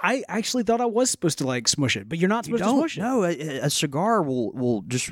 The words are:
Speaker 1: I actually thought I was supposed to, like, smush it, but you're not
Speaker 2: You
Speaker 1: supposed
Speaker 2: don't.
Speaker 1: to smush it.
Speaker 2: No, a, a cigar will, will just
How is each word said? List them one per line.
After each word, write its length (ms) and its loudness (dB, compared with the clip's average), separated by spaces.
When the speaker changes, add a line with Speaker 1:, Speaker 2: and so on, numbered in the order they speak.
Speaker 1:
I 240 2
actually 360 -2
thought 180 2
I 40 2
was 240 2
supposed 300 -2
to, 80 -2
like, 200 0
smush 300 2
it, 100 -10
but 120 -6
you're 100 4
not 180 0
Speaker 2:
You 100 -2
Speaker 1:
supposed 60 0
Speaker 2:
don't. 120 4
Speaker 1:
to 60 6
smush 160 -2
it. 40 -4
Speaker 2:
No, 220 2
a, 420 -2
a 60 2
cigar 500 0
will, 300 0
will 320 0
just 280 -2